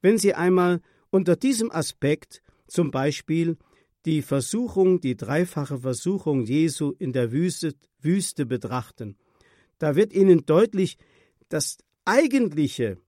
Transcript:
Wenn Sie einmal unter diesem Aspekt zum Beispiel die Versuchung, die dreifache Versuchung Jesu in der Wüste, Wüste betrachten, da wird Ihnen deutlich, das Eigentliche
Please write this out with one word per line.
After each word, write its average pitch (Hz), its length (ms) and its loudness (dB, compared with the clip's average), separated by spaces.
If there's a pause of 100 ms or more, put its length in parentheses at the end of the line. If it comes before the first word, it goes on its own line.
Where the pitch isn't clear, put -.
Wenn 214 180 4
Sie 202 160 2
einmal 180 460 2 (300)
unter 180 260 2
diesem 233 340 -2
Aspekt - 720 -4 (240)
zum 160 240 -2
Beispiel 156 680 -2 (480)
die 156 180 0
Versuchung, 185 800 0
die 127 160 -2
dreifache 143 640 -4
Versuchung 135 640 -4
Jesu 147 560 -2
in 135 140 -6
der 120 180 -2
Wüste, 160 440 -2 (260)
Wüste 165 460 -2
betrachten, 117 680 -8 (640)
da 151 160 0
wird 185 180 2
Ihnen 185 320 6
deutlich, 190 540 2 (500)
das - 300 -6 (260)
Eigentliche 180 1040 0